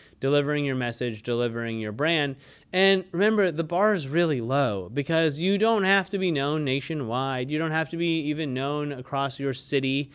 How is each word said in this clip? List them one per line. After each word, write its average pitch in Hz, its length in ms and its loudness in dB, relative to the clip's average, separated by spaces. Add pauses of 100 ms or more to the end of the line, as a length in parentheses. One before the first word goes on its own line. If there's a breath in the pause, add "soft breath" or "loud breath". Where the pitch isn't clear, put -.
(200 loud breath)
delivering 147 460 2
your 131 120 -2
message, 120 440 -4
delivering 117 560 -2
your 107 140 -4
brand. 143 440 0 (380 loud breath)
And 190 380 4
remember, 202 400 2
the 156 140 -2
bar 196 280 2
is 151 140 -2
really 151 340 2
low 113 500 0
because 147 460 0
you 190 200 2
don't 214 260 2
have 190 280 2
to 202 60 -2
be 185 140 0
known 147 320 0
nationwide. 135 880 -2
You 151 80 0
don't 165 120 -2
have 160 180 0
to 170 80 -8
be 165 240 0
even 147 340 -2
known 147 360 -2
across 135 480 -4
your 139 140 -2
city 135 600 -2